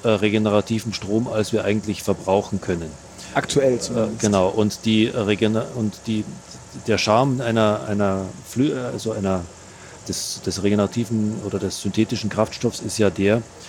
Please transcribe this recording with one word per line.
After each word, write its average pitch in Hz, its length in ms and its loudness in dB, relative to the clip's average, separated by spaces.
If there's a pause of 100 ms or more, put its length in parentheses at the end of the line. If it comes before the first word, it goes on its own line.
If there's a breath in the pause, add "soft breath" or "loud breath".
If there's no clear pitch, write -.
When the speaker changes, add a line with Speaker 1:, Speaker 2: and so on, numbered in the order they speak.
Speaker 1:
äh, 120 60 2
regenerativen 107 840 2
Strom, 110 340 0
als 107 260 -2
wir 104 120 2
eigentlich 101 380 0
verbrauchen 98 580 0
können. 82 280 -4 (440 loud breath)
Speaker 2:
Aktuell 135 420 2
Speaker 1:
Äh, 113 40 -2
Speaker 2:
zumindest. 113 400 -2
Speaker 1:
genau. 98 300 4
Und 107 360 0
die 110 220 4
Regener-, 110 580 0 (100)
und 110 180 -2 (140)
die, 107 160 0 (640)
der 107 100 2
Charme 127 440 4
einer, 110 460 2
einer 101 340 0 (280)
Flü-, 143 240 0 (200)
also 110 180 -4
einer, 98 300 0 (680 loud breath)
des, - 380 -6
des 92 160 -4
regenerativen 107 720 0 (120)
oder 98 120 -4
des 95 240 -4
synthetischen 107 480 -2
Kraftstoffs 110 500 -2
ist - 200 -6
ja 101 100 6
der, 101 320 2 (260 loud breath)